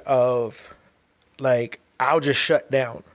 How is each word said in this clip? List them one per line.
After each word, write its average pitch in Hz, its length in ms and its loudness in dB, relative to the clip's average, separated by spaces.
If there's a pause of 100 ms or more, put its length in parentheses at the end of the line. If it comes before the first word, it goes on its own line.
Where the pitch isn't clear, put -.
of, 123 680 -2 (640)
like, 123 400 0 (200)
I'll 143 200 2
just 143 200 0
shut - 300 0
down. 131 340 -2 (100)